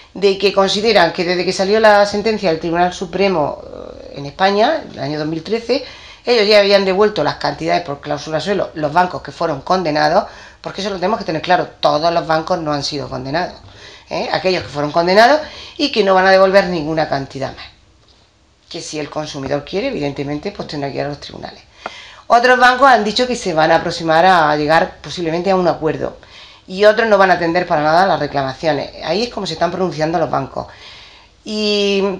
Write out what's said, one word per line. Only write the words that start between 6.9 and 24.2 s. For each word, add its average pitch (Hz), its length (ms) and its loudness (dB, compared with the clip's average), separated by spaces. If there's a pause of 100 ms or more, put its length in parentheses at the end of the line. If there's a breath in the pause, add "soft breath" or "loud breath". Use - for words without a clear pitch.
las 143 120 -2
cantidades 160 460 -2
por 143 200 -10
cláusula 147 380 -6
suelo, 185 360 -4
los 151 180 -4
bancos 175 300 0
que - 80 -14
fueron 156 300 -4
condenados, 160 640 0 (360 loud breath)
porque 156 200 -10
eso 202 100 -6
lo 190 60 -8
tenemos 185 200 -2
que 202 80 -10
tener 160 160 -4
claro, 170 280 0 (100)
todos 156 340 0
los 165 140 -2
bancos 160 320 0
no 151 120 -4
han 143 120 -4
sido 135 260 -8
condenados, 135 460 -6 (540 loud breath)
¿eh? 190 220 -6
Aquellos 180 300 -2
que - 80 -14
fueron 147 220 -6
condenados 202 500 4 (360 loud breath)
y 285 140 0
que 220 120 0
no 190 100 4
van 185 140 4
a 190 40 6
devolver 190 340 6
ninguna 160 440 -2
cantidad 131 460 -6
más, - 100 -18 (1040)
que 165 120 -12
si 156 180 -10
el 147 100 -8
consumidor 143 560 -6
quiere, 214 220 -4
evidentemente, 147 640 -4
pues - 160 -10
tendrá 143 240 -6
que 131 60 -8
ir 139 80 -4
a - 20 -6
los 143 120 -8
tribunales. - 440 -16 (680 loud breath)
Otros 240 280 4
bancos 254 280 6
han 233 160 6
dicho 220 220 0
que 247 100 -4
se 185 200 -4
van 156 160 4
a 165 60 6
aproximar 165 460 2